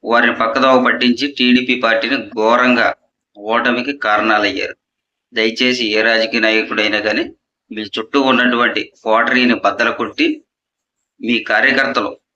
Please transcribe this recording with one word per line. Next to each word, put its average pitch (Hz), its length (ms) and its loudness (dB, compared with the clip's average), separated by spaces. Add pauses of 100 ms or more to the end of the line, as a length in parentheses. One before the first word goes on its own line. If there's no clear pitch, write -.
వారిని 117 300 2
పక్కదోవ 127 500 2
పట్టించి 120 420 2
టీడీపీ 127 540 2
పార్టీని 113 360 0
ఘోరంగా 113 800 0 (420)
ఓటమికి 120 640 -2
కారణాలయ్యారు. 104 760 -2 (560)
దయచేసి 117 520 -2
ఏ 107 180 0
రాజకీయ 113 380 0
నాయకుడైనా 107 600 0
కానీ 107 240 -2 (460)
మీ 107 120 -10
చుట్టూ 110 380 -4
ఉన్నటువంటి 123 720 0 (120)
కోటరీని 117 500 2
బద్దలు 113 360 0
కొట్టి 117 520 -4 (760)
మీ 117 180 -2
కార్యకర్తలు, 123 800 0 (200)